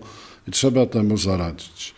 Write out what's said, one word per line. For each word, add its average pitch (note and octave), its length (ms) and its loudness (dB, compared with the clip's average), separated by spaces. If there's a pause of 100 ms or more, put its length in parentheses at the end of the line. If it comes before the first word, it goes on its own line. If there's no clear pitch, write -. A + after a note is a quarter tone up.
(480)
i C3+ 40 -10
trzeba C3 340 4
temu G#2+ 320 2
zaradzić. F2+ 800 -4